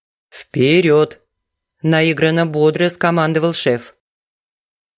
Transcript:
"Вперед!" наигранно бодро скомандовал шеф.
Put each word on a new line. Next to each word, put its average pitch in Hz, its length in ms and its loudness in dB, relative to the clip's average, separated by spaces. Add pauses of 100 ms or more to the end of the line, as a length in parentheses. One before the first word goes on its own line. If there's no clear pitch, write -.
(320)
"Вперед!" 151 880 0 (600)
наигранно 160 640 0
бодро 156 440 0
скомандовал 165 640 -2
шеф. - 420 -4 (1040)